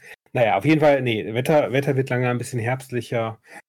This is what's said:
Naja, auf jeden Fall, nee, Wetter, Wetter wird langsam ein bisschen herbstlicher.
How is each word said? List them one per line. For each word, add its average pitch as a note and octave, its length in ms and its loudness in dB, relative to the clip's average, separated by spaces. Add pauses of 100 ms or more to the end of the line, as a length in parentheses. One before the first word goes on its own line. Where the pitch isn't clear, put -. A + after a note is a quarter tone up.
(340)
Naja, A2 240 2
auf G2 80 -2
jeden D#3 160 4
Fall, C#3+ 200 4
nee, A2 320 -2
Wetter, C3 400 2
Wetter C#3 220 0
wird C3 140 -2
langsam B2 220 0
ein B2 80 -2
bisschen A#2+ 200 -8
herbstlicher. A#2 800 -6 (280)